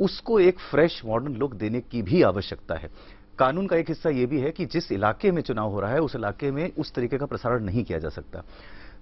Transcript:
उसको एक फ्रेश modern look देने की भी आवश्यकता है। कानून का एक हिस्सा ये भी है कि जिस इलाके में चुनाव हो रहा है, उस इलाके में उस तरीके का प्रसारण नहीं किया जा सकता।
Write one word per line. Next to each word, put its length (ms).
उसको 380
एक 200
फ्रेश 460
modern 280
look 200
देने 280
की 200
भी 200
आवश्यकता 540
है। 140
कानून 280
का 80
एक 140
हिस्सा 200
ये 160
भी 140
है 120
कि 140
जिस 260
इलाके 400
में 100
चुनाव 280
हो 100
रहा 120
है, 80
उस 160
इलाके 360
में 260
उस 160
तरीके 240
का 80
प्रसारण 380
नहीं 200
किया 160
जा 100
सकता। 340